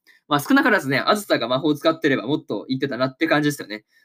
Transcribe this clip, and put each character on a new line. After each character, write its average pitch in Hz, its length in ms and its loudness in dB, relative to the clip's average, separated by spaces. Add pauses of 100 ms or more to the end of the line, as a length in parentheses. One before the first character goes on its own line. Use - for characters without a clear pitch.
(280)
ま 147 80 2
あ 143 40 0
少 262 140 0
な 269 80 6
か 262 80 2
ら 202 100 4
ず 143 80 -6
ね、 135 100 2
あ - 160 2
ず 208 100 -2
さ 151 140 0
が 117 80 -4
魔 135 140 0
法 160 80 0
を 151 60 4
使 151 140 -2
っ 160 100 2
て 151 100 2
れ 135 80 2
ば 101 100 -4
も 143 100 -2
っ 139 80 -8
と 104 240 -8
い 131 80 -2
っ - 20 -4
て 135 100 -4
た 113 80 -8
な 127 100 0
っ 131 120 -8
て 165 80 0
感 151 160 2
じ 147 80 0
で - 20 2
す 143 80 -12
よ 95 80 -14
ね。 107 160 -14 (200)